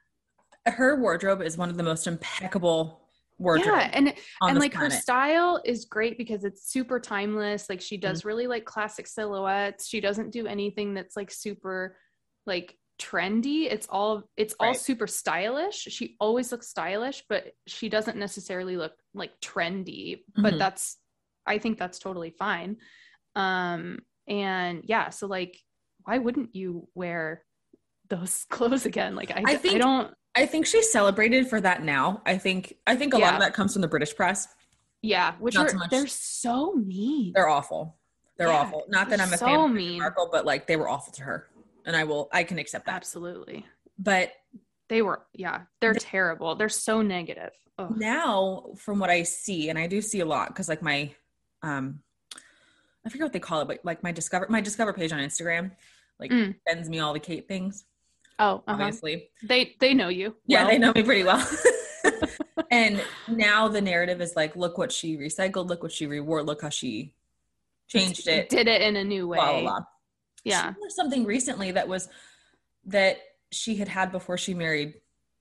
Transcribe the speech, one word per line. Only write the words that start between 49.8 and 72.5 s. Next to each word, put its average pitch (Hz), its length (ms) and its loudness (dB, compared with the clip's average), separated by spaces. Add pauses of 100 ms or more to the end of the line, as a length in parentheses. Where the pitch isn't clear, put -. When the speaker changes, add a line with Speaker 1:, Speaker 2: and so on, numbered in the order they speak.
Speaker 1:
I 170 80 -2
do 196 120 0
see 202 200 -2
a 165 60 0
lot, 139 280 -2
'cause, 185 140 -6
like, 156 120 -4
my, 147 320 -2 (500)
um, 143 420 -6 (1000)
I 226 40 -10
forget 269 160 -6
what - 80 -4
they 180 80 -4
call 156 220 -2
it, 135 40 -6
but, - 180 -8
like, 170 200 -6
my 175 80 -2
Discover, 180 360 -4
my 220 120 2
Discover 208 320 -2
page 170 200 -4
on 151 60 -4
Instagram, 170 560 -4 (460)
like, - 100 -6
Speaker 2:
Mm. 214 240 2 (140)
Speaker 1:
sends 165 200 -2
me 160 120 -2
all 151 140 0
the 151 60 -4
Kate 160 280 -8
things. 190 360 -6 (540)
Speaker 2:
Oh, 196 280 4
uh-huh. 214 60 -2
Speaker 1:
Obviously. 202 580 -4 (120)
Speaker 2:
They, 247 380 2
they 262 120 8
know 220 160 4
you 190 260 -4 (120)
Speaker 1:
Yeah, 254 160 6
Speaker 2:
well. 202 80 6
Speaker 1:
they 220 80 8
know 233 160 8
me 226 80 6
pretty 208 220 4
well. 185 280 4
Speaker 2:
<laughs> 311 60 -4 (460)
Speaker 1:
<laughs> - 640 0
And 220 320 4 (260)
now 220 400 4
the 214 120 0
narrative 180 400 2
is, 170 160 -4
like, 156 180 2
"Look 175 240 -2
what 165 140 -2
she 160 240 -4
recycled, 185 520 -2
look 175 140 -4
what 160 100 -6
she 156 140 -6
rewore, 147 400 -2
look 151 160 -4
how 156 60 -6
she 123 460 -6 (720)
changed 185 340 2
Speaker 2:
She 170 80 0
Speaker 1:
it." 156 180 2
Speaker 2:
did 233 200 4
it 220 120 6
in 208 160 2
a 196 80 0
new 196 220 -2
Speaker 1:
Blah, 170 180 -2
blah, - 120 4
Speaker 2:
way. - 60 0
Speaker 1:
blah. - 180 -2 (640)
Speaker 2:
Yeah. 196 280 0
Speaker 1:
She 196 60 -14
wore 403 120 -10
something 277 340 0
recently 202 480 -2
that 185 160 0
was, 185 200 -6 (800)